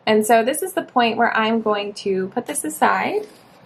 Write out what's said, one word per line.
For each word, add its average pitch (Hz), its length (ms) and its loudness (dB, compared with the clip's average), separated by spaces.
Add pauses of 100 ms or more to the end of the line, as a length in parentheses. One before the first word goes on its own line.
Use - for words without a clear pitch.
And 214 200 4
so 226 180 6
this 277 180 -2
is 370 120 -6
the 330 80 -2
point 233 360 0
where 226 180 2
I'm 220 260 0
going 208 340 -2
to 190 340 -4
put 240 160 -6
this 294 180 -8
aside 262 640 0 (380)